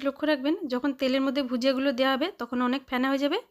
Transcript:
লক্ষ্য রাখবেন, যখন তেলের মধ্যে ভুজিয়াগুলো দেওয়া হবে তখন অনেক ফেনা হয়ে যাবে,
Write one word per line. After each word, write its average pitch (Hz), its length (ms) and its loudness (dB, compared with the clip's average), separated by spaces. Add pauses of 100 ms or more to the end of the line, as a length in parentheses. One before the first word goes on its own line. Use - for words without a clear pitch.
লক্ষ্য 277 240 -2
রাখবেন, 294 280 2 (120)
যখন 247 260 -2
তেলের 262 280 0
মধ্যে 277 220 0
ভুজিয়াগুলো 254 480 0
দেওয়া 262 220 2
হবে 269 140 0 (100)
তখন 247 240 -6
অনেক 254 260 0
ফেনা 254 220 0
হয়ে 277 140 0
যাবে, 294 140 0 (140)